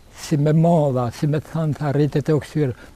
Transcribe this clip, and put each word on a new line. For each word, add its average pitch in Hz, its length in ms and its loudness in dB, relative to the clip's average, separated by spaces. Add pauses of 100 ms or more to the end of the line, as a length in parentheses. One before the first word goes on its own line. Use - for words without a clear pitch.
(140)
Si - 220 -4
me 147 160 2
madha, 147 580 2
si - 160 -4
me 147 120 0
të - 140 -10
thanë, 156 260 -2
tha, 147 140 -2
"Rritet 143 360 0
e 160 40 2
o 143 80 2
kësyr." 143 340 -2 (220)